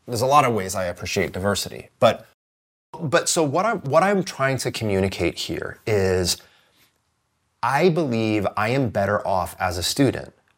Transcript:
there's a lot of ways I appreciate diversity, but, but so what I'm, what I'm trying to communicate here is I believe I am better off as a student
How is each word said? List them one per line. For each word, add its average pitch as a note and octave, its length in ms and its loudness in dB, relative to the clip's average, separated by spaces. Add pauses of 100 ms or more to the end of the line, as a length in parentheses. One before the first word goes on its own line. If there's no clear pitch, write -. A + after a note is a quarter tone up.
there's A#2+ 160 -4
a B2+ 40 2
lot C#3+ 180 6
of A#2+ 100 0
ways F#2+ 200 -4
I F#2 120 -4
appreciate F2 460 -4
diversity, - 560 -4 (120)
but, - 260 4 (760)
but E3 280 0
so E3 160 2
what D#3 200 0
I'm, A3 180 -2
what D3 200 2
I'm G3 220 2
trying C3+ 340 -2
to B2 140 -4
communicate F#2+ 640 0
here - 480 -8
is F#2+ 500 0 (1300)
I C#3+ 260 4
believe A2+ 580 2 (100)
I G#2+ 140 0
am C3 200 0
better G2+ 360 0
off F2+ 340 -2
as F2+ 180 -2
a F2 40 -4
student G#2+ 500 0 (240)